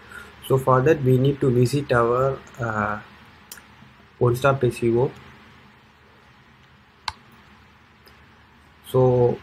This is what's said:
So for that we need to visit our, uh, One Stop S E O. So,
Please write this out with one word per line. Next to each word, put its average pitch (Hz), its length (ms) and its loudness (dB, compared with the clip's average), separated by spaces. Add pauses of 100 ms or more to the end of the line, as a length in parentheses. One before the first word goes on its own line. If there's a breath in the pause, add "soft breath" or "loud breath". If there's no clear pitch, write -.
(500 loud breath)
So 135 80 2
for 131 240 2
that 151 200 2
we 131 160 2
need 139 220 0
to 139 100 0
visit 123 440 0
our, 123 440 0 (220)
uh, 107 400 -4 (1160)
One 120 180 0
Stop 135 300 0
S 120 180 -4
E 117 140 0
O. 135 120 0 (3750)
So, 123 520 2